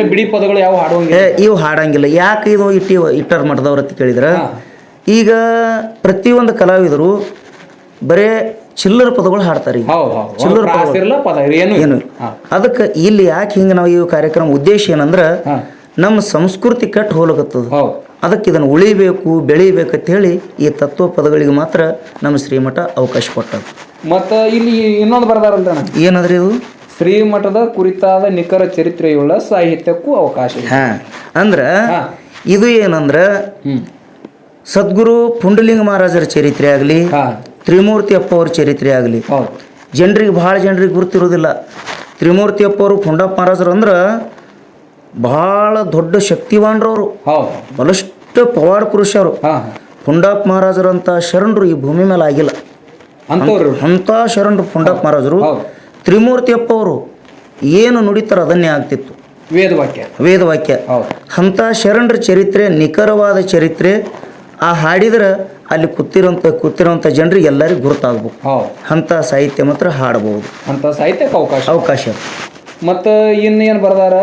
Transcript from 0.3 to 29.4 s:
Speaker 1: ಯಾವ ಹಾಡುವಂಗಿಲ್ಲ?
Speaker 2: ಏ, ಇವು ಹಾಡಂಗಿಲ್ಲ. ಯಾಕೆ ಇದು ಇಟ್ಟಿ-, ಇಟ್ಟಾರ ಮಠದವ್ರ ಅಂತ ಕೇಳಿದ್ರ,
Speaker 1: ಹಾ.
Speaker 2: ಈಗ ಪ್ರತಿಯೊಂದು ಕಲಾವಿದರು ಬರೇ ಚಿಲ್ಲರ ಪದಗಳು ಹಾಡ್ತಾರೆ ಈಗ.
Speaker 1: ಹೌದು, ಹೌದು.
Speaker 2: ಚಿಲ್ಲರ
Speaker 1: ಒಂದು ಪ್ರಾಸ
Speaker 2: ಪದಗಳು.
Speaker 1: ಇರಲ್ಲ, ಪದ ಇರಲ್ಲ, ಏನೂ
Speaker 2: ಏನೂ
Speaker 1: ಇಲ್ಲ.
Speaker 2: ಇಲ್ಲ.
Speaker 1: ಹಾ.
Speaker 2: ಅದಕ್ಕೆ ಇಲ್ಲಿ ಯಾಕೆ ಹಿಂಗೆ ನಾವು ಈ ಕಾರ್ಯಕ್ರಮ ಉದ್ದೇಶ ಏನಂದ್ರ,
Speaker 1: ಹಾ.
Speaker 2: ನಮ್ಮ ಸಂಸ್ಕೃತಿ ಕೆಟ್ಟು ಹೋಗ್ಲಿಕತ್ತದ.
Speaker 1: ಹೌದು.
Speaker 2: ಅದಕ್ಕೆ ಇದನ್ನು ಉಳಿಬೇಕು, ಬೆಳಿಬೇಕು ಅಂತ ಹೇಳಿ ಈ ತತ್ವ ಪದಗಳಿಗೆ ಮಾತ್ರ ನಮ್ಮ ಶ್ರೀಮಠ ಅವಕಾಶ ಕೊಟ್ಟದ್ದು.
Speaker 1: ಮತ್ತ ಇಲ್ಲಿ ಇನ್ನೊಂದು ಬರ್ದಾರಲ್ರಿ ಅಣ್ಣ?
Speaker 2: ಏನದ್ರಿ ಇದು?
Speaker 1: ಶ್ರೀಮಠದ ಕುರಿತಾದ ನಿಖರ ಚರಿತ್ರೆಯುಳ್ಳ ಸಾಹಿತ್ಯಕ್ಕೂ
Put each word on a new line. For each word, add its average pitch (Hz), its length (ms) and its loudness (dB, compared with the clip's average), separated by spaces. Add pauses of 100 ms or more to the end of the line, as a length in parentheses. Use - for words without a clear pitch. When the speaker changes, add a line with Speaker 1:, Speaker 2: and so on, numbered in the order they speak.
Speaker 1:
ಯಾವ 190 180 2
ಹಾಡುವಂಗಿಲ್ಲ? 170 440 2
Speaker 2:
ಏ, 185 140 2
ಇವು 208 200 4
ಹಾಡಂಗಿಲ್ಲ. 156 500 0
ಯಾಕೆ 202 480 0
ಇದು 202 200 2
ಇಟ್ಟಿ-, 185 420 0
ಇಟ್ಟಾರ 147 280 -2
ಮಠದವ್ರ 143 360 -2
ಅಂತ 139 140 -4
ಕೇಳಿದ್ರ, 123 320 0
Speaker 1:
ಹಾ. 165 400 -2 (440)
Speaker 2:
ಈಗ 220 240 2 (680)
ಪ್ರತಿಯೊಂದು 233 520 2
ಕಲಾವಿದರು 185 760 2 (800)
ಬರೇ 220 540 0 (160)
ಚಿಲ್ಲರ 240 340 2
ಪದಗಳು 185 300 0
ಹಾಡ್ತಾರೆ 139 400 -2
ಈಗ. 113 100 -4
Speaker 1:
ಹೌದು, 147 240 0
ಹೌದು. 110 260 -8
Speaker 2:
ಚಿಲ್ಲರ 185 180 2
Speaker 1:
ಒಂದು 208 100 2
ಪ್ರಾಸ 170 140 0
Speaker 2:
ಪದಗಳು. 143 140 0
Speaker 1:
ಇರಲ್ಲ, 247 260 0
ಪದ 160 160 -2
ಇರಲ್ಲ, 143 160 0
ಏನೂ 185 220 2
Speaker 2:
ಏನೂ 147 200 2
Speaker 1:
ಇಲ್ಲ. - 100 -6
Speaker 2:
ಇಲ್ಲ. - 180 -14
Speaker 1:
ಹಾ. 110 160 -12 (120)
Speaker 2:
ಅದಕ್ಕೆ 214 480 0
ಇಲ್ಲಿ 202 240 4
ಯಾಕೆ 185 360 0
ಹಿಂಗೆ 190 140 4
ನಾವು 175 140 2
ಈ 175 200 0
ಕಾರ್ಯಕ್ರಮ 160 360 0
ಉದ್ದೇಶ 160 460 2
ಏನಂದ್ರ, 156 300 2
Speaker 1:
ಹಾ. 156 500 -2 (280)
Speaker 2:
ನಮ್ಮ 208 220 2
ಸಂಸ್ಕೃತಿ 190 680 0
ಕೆಟ್ಟು 208 300 -2
ಹೋಗ್ಲಿಕತ್ತದ. 147 520 0
Speaker 1:
ಹೌದು. 139 380 -2 (160)
Speaker 2:
ಅದಕ್ಕೆ 190 280 -2
ಇದನ್ನು 156 160 0
ಉಳಿಬೇಕು, 175 760 2
ಬೆಳಿಬೇಕು 165 500 2
ಅಂತ 151 200 -4
ಹೇಳಿ 185 320 0 (180)
ಈ 147 80 0
ತತ್ವ 147 400 -2
ಪದಗಳಿಗೆ 147 420 0
ಮಾತ್ರ 156 300 0 (420)
ನಮ್ಮ 147 140 0
ಶ್ರೀಮಠ 135 420 -4
ಅವಕಾಶ 127 560 -4
ಕೊಟ್ಟದ್ದು. - 760 -10
Speaker 1:
ಮತ್ತ 185 220 -2
ಇಲ್ಲಿ 220 680 0
ಇನ್ನೊಂದು 233 260 2
ಬರ್ದಾರಲ್ರಿ 208 440 2
ಅಣ್ಣ? 143 300 -2
Speaker 2:
ಏನದ್ರಿ 180 340 2
ಇದು? 180 180 2 (440)
Speaker 1:
ಶ್ರೀಮಠದ 202 600 0 (200)
ಕುರಿತಾದ 190 480 0
ನಿಖರ 175 400 0
ಚರಿತ್ರೆಯುಳ್ಳ 165 720 0
ಸಾಹಿತ್ಯಕ್ಕೂ 170 760 -2